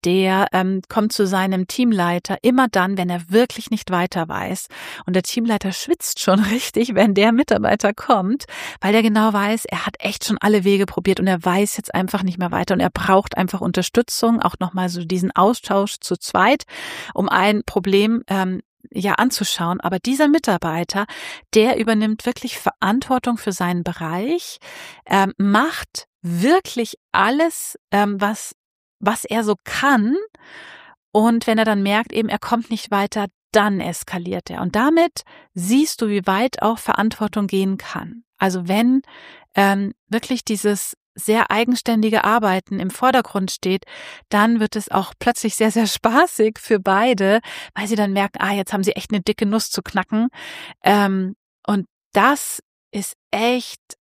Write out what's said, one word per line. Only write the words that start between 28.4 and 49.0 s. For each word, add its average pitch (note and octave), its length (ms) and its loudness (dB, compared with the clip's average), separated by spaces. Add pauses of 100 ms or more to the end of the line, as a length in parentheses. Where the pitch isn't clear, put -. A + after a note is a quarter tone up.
was G#3 240 -2
er A3+ 200 -2
so G#3 100 0 (100)
kann. C4 520 2 (960)
Und A3+ 340 4
wenn A3 120 2
er A3 60 4
dann G#3 180 2
merkt, G3+ 300 0
eben, A3+ 160 -2
er G3+ 100 -4
kommt - 320 -4
nicht A3+ 200 -6
weiter, G3+ 360 -2 (260)
dann G3+ 280 4
eskaliert F3 720 -8
er. E3+ 100 -8
Und F3+ 160 -2
damit D#4+ 460 2 (320)
siehst A#3 480 2
du, A3 60 0
wie G3+ 180 0
weit G#3 360 0
auch A3+ 160 0
Verantwortung G#3+ 680 -2
gehen F#3+ 320 0
kann. - 460 -12 (120)
Also F3+ 320 -2
wenn, A#3+ 340 4 (520)
ähm, G3 400 2 (140)
wirklich A#3 360 -4
dieses G#3 500 -2 (200)
sehr - 360 0
eigenständige A3+ 720 2
Arbeiten G3+ 560 0
im F3+ 120 -4
Vordergrund A#3 600 0
steht, F#3+ 340 -2 (440)
dann A3 320 4
wird G#3+ 160 -2
es G#3 140 -8
auch - 280 -4
plötzlich - 380 -2
sehr, A3 160 2
sehr A3+ 160 2
spaßig A#3 720 2
für G#3+ 180 2
beide, G3+ 640 2 (340)
weil G3+ 140 -6
sie A3 80 0
dann G3+ 160 0
merken, G3 280 -2
„Ah, G3 120 0
jetzt G3+ 200 -4
haben G3 120 0
sie G3 100 -2
echt - 180 -8